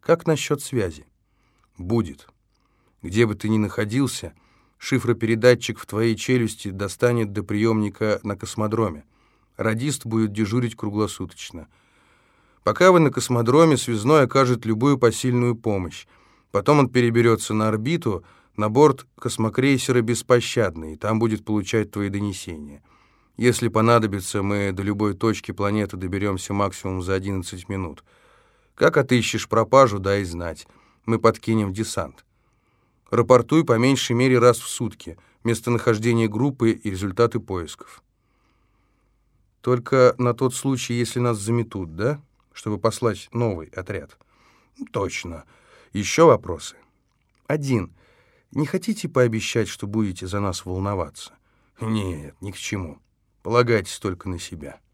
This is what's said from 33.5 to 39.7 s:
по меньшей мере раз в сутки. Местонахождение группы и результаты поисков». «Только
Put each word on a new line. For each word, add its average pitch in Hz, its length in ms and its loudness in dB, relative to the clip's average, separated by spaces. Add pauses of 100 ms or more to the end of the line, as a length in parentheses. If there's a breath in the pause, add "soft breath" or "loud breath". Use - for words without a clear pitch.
по 113 140 2
меньшей 127 360 0
мере 127 240 4
раз 120 200 6
в - 100 -12
сутки. - 480 -10 (280 soft breath)
Местонахождение 117 840 0
группы 117 440 0
и - 180 -6
результаты 101 500 -2
поисков». - 600 -12 (1600)
«Только 123 560 4